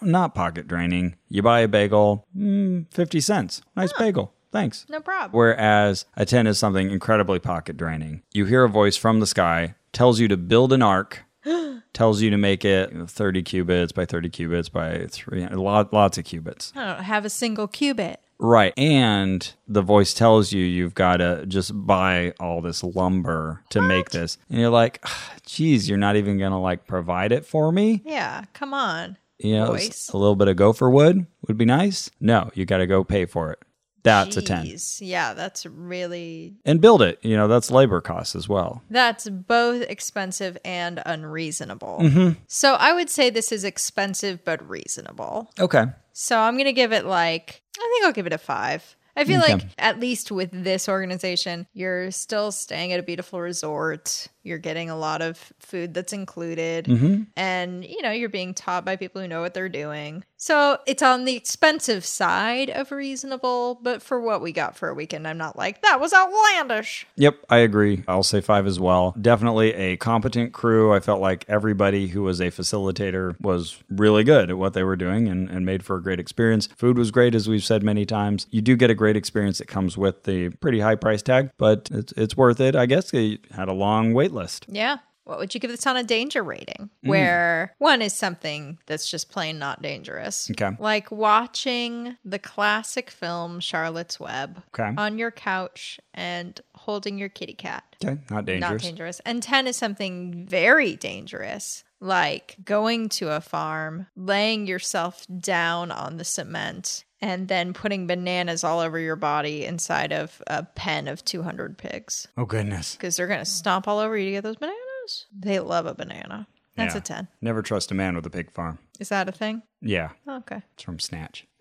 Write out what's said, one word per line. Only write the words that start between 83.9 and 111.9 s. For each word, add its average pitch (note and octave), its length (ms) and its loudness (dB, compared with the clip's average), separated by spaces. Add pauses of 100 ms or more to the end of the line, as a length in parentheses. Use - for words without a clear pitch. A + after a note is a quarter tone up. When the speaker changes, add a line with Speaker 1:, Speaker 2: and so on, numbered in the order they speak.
Speaker 1:
wait D#3 200 2
list. F#2+ 340 -10
Speaker 2:
Yeah. A3+ 300 -4 (280)
What - 140 -12
would F#3+ 140 -8
you A3 80 -8
give A#3+ 100 -6
this A#3+ 160 -6
on B3+ 80 0
a B3 80 -2
danger A#3 400 -2
rating? - 460 -12 (160)
Speaker 1:
Mm. - 40 0
Speaker 2:
Where F3 680 2
one C4+ 240 2
is G3+ 120 -2
something D#3 640 -8 (100)
that's D#3 220 -6
just - 220 -10
plain D#3 260 -6
not C#3 240 -8
dangerous. - 720 -10
Speaker 1:
Okay. G2+ 280 -4
Speaker 2:
Like G#3+ 320 -4 (360)
watching A#3+ 760 -8
the G3 140 -8
classic G#3 680 -4
film E3+ 520 -8
Charlotte's E3 580 -6
Web C#3 420 -10 (160)
Speaker 1:
Okay. A2 200 -4
Speaker 2:
on G#3+ 200 -4
your A#3 140 -6
couch - 680 -8 (160)
and F3 460 -10 (160)
holding G3+ 420 -8
your G3 120 -8
kitty - 240 -14
cat. - 300 -12 (200)
Speaker 1:
Okay, D3 160 -6 (100)
not G#2 160 -6
dangerous. F#2 260 -2
Speaker 2:
Not A2 100 -6
dangerous. F3 440 -12
And A#3+ 180 -6
ten C4+ 240 0
is B3 100 -6
something F3+ 680 -8
very G#3 520 4
dangerous, - 880 -12 (160)
like F3+ 640 -2
going A3 440 -2
to E3 260 -4
a D#3+ 40 -4
farm, D#3 680 -8 (100)
laying G3+ 500 -2
yourself F3+ 580 -6 (140)
down E3+ 520 -2
on D3 260 -10
the - 80 -12
cement, - 800 -10 (160)
and F#3 260 -6
then F3+ 260 -2
putting G3 340 -6
bananas F3+ 580 -4
all E3 160 0
over E3 180 -4
your D#3+ 160 -4
body D3+ 480 -4
inside D3+ 480 -4
of D#3 360 -6
a D3+ 160 -6
pen D3+ 440 -8
of C#3+ 160 -10
two E3+ 200 -8
hundred - 340 -10
pigs. - 500 -12 (100)